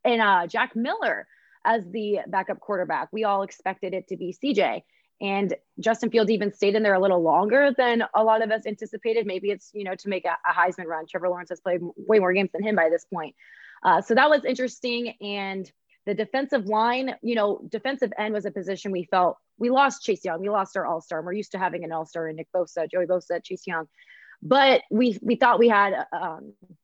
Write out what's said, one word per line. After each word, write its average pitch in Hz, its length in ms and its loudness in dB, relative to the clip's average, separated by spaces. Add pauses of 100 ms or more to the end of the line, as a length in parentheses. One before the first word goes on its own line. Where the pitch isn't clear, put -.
And, 233 160 4
uh, 185 260 4
Jack 226 300 -2
Miller 277 500 -2 (380)
as 226 260 2
the 208 360 -2
backup 190 340 -4
quarterback, 170 520 -4
we 220 120 -4
all 202 180 2
expected 190 520 -8
it 180 140 -6
to 190 80 -8
be 185 160 -8
C 277 220 -4
J. 151 300 0 (360)
And 196 340 -2 (240)
Justin 220 320 0
Fields 220 200 2
even 202 220 0
stayed 202 220 0
in 220 80 2
there 202 120 4
a 185 60 4
little 185 220 4
longer 214 540 4
than 240 280 2 (100)
a 214 100 4
lot 220 180 4
of 214 80 -2
us 220 160 -2
anticipated. 214 600 -4
Maybe 196 240 -4
it's, 196 240 -6
you 208 100 -8
know, 190 100 -6
to 202 140 -12
make 185 160 -4
a, 170 120 -2 (100)
a 175 60 2
Heisman 175 340 0
run. 160 200 -8
Trevor 180 220 -6
Lawrence 175 220 -6
has 170 100 -12
played 175 220 -2
m-, 175 140 -10
way 214 220 2
more 180 140 2
games 190 200 0
than 170 100 -6
him 214 140 0
by 165 120 4
this 165 240 0
point. 160 220 -8 (480)
Uh, 180 180 4
so 226 140 -2
that 285 160 6
was 294 160 4
interesting. 240 760 -4
And 196 500 -8 (360)
the 202 80 -2
defensive 247 520 -2
line, 240 560 0
you 233 120 -2
know, 208 340 0
defensive 254 480 -4
end 214 160 -4
was 208 140 -4
a 190 40 -6
position 190 420 -8
we 175 120 -4
felt 180 320 2 (220)
we 240 100 0
lost 269 340 2
Chase - 220 -2
Young. 170 160 -4
We 196 80 -6
lost 196 300 -4
our 180 80 -4
all-star. 165 320 -6
And 165 80 -8
we're 180 80 -6
used - 180 -8
to 190 60 -8
having 175 260 -4
an 165 80 -8
all-star 160 360 -6
in 160 80 -8
Nick 160 200 -12
Bosa, 165 340 -4
Joey 180 140 0
Bosa, 175 400 -4
Chase - 220 -12
Young. 165 200 -6 (560)
But 262 380 6 (100)
we, 226 300 2
we 240 160 0
thought 233 220 4
we 233 100 8
had, 202 460 2
um, 160 400 -8 (300)